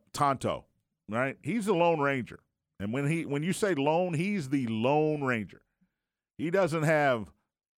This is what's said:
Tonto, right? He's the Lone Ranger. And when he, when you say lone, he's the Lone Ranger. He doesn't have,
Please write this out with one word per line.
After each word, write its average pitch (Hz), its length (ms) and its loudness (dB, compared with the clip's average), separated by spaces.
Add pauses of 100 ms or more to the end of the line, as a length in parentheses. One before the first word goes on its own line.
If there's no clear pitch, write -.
(140)
Tonto, 117 520 -2 (440)
right? 123 320 -4
He's 196 240 -4
the 214 80 2
Lone 170 280 4
Ranger. 139 380 -2 (400)
And 107 140 -4
when 143 160 0
he, 165 160 -2
when 139 160 -2
you 175 100 0
say 190 220 0
lone, 160 400 0
he's 170 360 -2
the 135 180 0
Lone 147 560 0
Ranger. 117 400 -4 (760)
He 156 140 -4
doesn't 160 320 2
have, 143 460 2 (480)